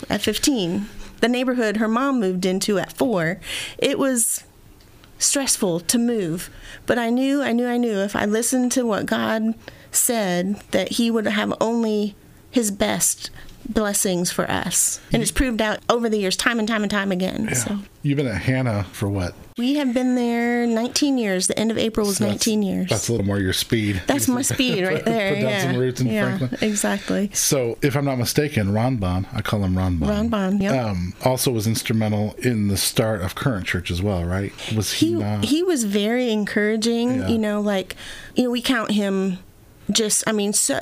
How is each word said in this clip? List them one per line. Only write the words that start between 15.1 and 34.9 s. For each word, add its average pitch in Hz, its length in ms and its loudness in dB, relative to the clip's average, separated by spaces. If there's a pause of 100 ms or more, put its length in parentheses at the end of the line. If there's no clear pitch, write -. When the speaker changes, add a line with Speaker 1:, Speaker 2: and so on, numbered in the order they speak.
Speaker 1:
And 233 120 2
it's 202 100 0
proved 240 300 2
out 214 160 0 (100)
over 233 220 2
the 214 80 2
years, 190 180 0
time 240 220 0
and 214 100 0
time 214 140 0
and 202 80 0
time 202 200 0
again. 185 380 -2
Speaker 2:
Yeah. - 60 -2
Speaker 1:
So. 202 240 -2 (240)
Speaker 2:
You've 143 160 2
been 147 80 2
at 98 160 -2
Hannah 127 500 2
for 101 160 -2
what? 92 260 -2 (220)
Speaker 1:
We 254 200 0
have 262 180 0
been 254 220 2
there 240 500 0
nineteen 254 500 0
years. 190 300 0
The - 120 -2
end 220 120 0
of 220 80 -2
April 220 300 0
was 196 80 -2
Speaker 2:
So 208 80 0
that's, 202 80 2
Speaker 1:
nineteen 214 300 0
years. 185 280 -2
Speaker 2:
that's - 180 -2
a 117 40 2
little 110 120 0
more 98 140 0
your 92 160 0
speed. 101 520 0
Speaker 1:
That's 285 220 0
my 247 140 2
Speaker 2:
<laughs> - 120 -2
Speaker 1:
speed 240 300 0
right 185 200 0
there, 214 320 0
Speaker 2:
Put 202 60 0
down 214 80 0
Speaker 1:
yeah. 202 120 0
Speaker 2:
some - 140 0
roots 127 260 0
in 127 60 2
Speaker 1:
Yeah, 110 280 0
Speaker 2:
Franklin. 131 340 -2
Speaker 1:
exactly. 202 640 -2
Speaker 2:
So, 123 480 0
if 139 160 2
I'm 139 80 0
not 131 140 0
mistaken, 120 540 2
Ron 120 240 2
Bon, 92 360 0
I 107 100 -6
call 104 220 0
him 92 140 2
Ron 92 200 2
Bon, 202 100 2
Speaker 1:
Ron 208 200 0
Bon, 202 320 0
yep. 196 140 2 (100)
Speaker 2:
um, 92 300 -4 (100)
also 131 280 2
was 110 160 0
instrumental 107 720 0
in 113 260 2
the 98 80 2
start 110 460 0
of 90 140 -6
Current 104 280 0
Church 90 280 -4
as 87 100 -2
well, 95 220 2
right? 95 280 -2 (220)
Was 110 200 0